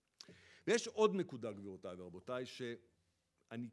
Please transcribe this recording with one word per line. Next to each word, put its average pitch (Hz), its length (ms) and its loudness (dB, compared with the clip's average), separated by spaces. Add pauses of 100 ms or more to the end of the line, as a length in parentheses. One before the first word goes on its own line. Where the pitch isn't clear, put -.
(680)
ויש 226 220 4
עוד 214 260 6
נקודה, 117 380 -2
גבירותיי 95 480 -8
ורבותיי, 92 460 -6
שאני - 1300 -10